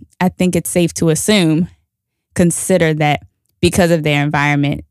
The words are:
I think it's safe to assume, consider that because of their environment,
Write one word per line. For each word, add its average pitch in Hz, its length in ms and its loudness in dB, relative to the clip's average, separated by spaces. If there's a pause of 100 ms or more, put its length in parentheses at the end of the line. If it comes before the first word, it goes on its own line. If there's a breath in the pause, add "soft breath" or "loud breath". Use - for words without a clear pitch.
(200)
I 185 100 0
think 180 260 -2
it's 175 140 -4
safe 175 240 0
to 165 160 0
assume, 170 580 0 (640)
consider 175 600 0
that 151 280 0 (380)
because 175 300 2
of 165 120 2
their 147 200 0
environment, 147 680 -2